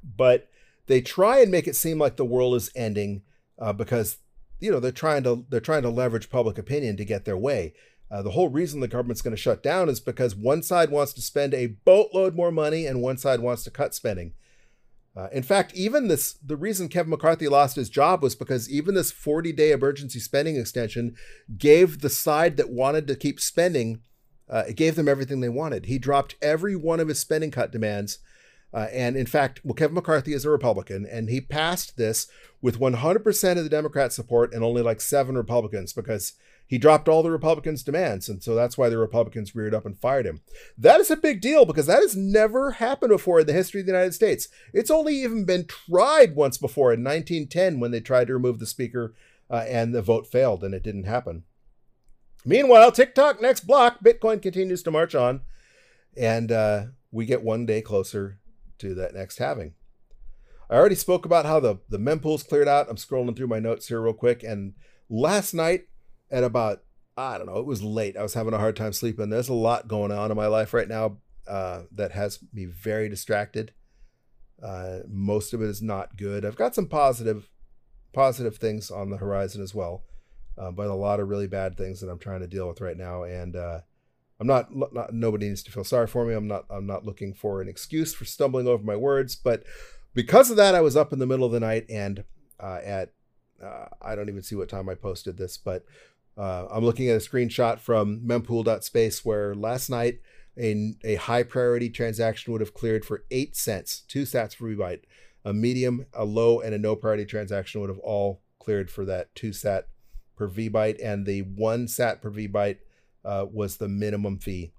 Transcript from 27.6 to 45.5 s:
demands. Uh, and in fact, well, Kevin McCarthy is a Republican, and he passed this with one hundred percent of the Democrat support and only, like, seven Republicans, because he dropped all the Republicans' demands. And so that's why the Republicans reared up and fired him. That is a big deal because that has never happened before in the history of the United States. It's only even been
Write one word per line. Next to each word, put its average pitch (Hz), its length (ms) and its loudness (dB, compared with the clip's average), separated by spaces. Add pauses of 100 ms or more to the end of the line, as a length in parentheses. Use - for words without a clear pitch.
demands. 104 480 -4 (540)
Uh, 110 180 -4
and 123 240 -2
in 131 100 -2
fact, 139 380 0
well, 123 100 -6
Kevin 156 220 0
McCarthy 151 380 0
is 135 120 -4
a 151 40 0
Republican, 104 600 0
and 113 200 -6
he 127 120 -2
passed 160 560 -4
this 110 300 -2 (340)
with 120 180 0
one 131 140 2
hundred 160 300 0
percent 208 340 2
of 170 60 -2
the 151 60 -6
Democrat 147 440 -2
support 120 400 2
and 113 100 -4
only, 120 180 0
like, 117 200 0
seven 135 340 0
Republicans, 107 580 -2
because 107 400 -6 (360)
he 127 80 0
dropped 151 300 8
all 160 160 6
the 165 80 0
Republicans' 156 500 -2
demands. 139 460 -2
And 101 160 -10
so 117 100 -2
that's 120 240 2
why 123 120 4
the 117 80 -2
Republicans 113 580 0
reared 107 180 -2
up 104 120 -2
and 101 120 -10
fired 127 280 0
him. 80 160 -6 (360)
That 190 220 10
is 403 100 4
a 311 60 4
big 302 240 2
deal 277 240 8
because 156 220 2
that 196 160 6
has 247 160 2
never 214 540 2
happened 240 400 0
before 175 280 6
in 156 80 6
the 147 60 2
history 185 260 0
of 190 60 -6
the 190 80 0
United 185 200 2
States. - 360 0 (240)
It's 233 180 2
only 311 240 4
even 226 300 -2
been 180 200 2